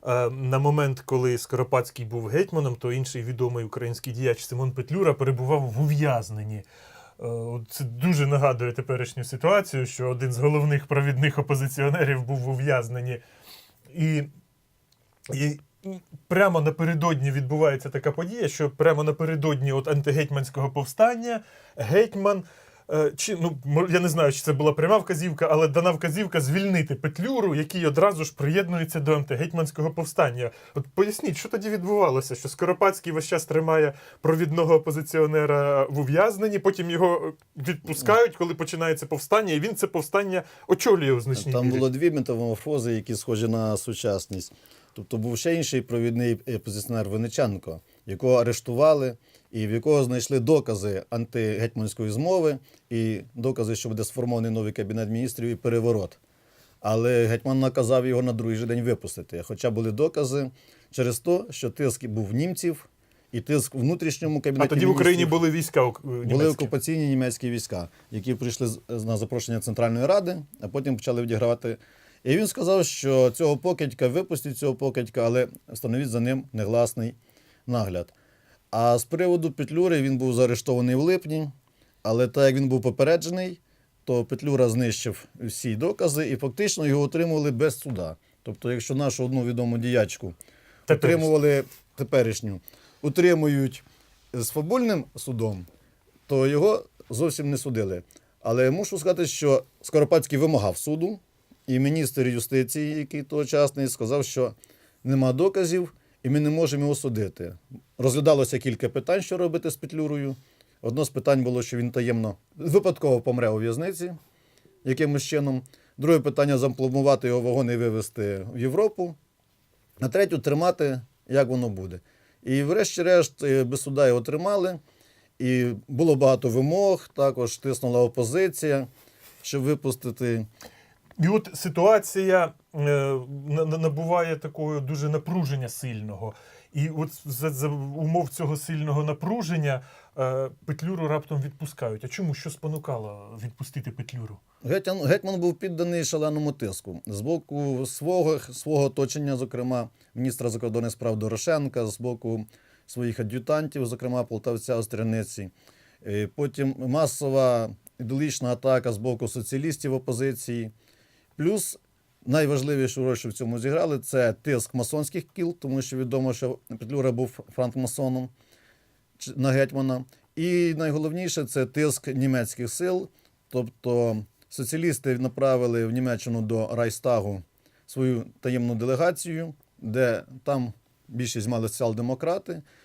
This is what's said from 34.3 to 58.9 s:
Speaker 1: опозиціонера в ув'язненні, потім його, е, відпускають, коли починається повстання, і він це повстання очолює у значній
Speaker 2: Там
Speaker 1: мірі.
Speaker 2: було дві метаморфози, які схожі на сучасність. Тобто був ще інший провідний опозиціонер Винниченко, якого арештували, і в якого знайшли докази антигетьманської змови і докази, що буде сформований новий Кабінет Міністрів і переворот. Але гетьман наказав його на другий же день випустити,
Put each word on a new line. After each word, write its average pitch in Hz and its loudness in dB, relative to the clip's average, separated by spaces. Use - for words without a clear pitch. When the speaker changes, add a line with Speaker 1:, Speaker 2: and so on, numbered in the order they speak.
Speaker 1:
опозиціонера 151 2
в 143 -2
ув'язненні, 196 2
потім 185 0
його, 170 2
е, 147 -10
відпускають, 208 2
коли 170 -2
починається 160 -2
повстання, 180 2
і 151 2
він 202 -2
це 196 -2
повстання 185 0
очолює 175 4
у 127 4
значній 131 -4
Speaker 2:
Там 123 2
Speaker 1:
мірі. 127 2
Speaker 2:
було 131 4
дві 151 2
метаморфози, 120 -2
які 110 -4
схожі 113 -2
на 110 0
сучасність. 98 -4
Тобто 107 -8
був 113 -4
ще 170 0
інший 139 -2
провідний 117 0
опозиціонер 104 -6
Винниченко, 104 -2
якого 123 2
арештували, 123 2
і 110 -4
в 101 -2
якого 139 2
знайшли 127 0
докази 110 0
антигетьманської 110 -4
змови 156 0
і 110 -2
докази, 117 -2
що 113 -8
буде 110 -4
сформований 120 -2
новий 110 -2
Кабінет 107 -4
Міністрів 117 -4
і 117 -2
переворот. 113 0
Але 117 2
гетьман 117 0
наказав 127 2
його 127 2
на 123 0
другий 113 -2
же 117 -4
день 120 -2
випустити, 87 -4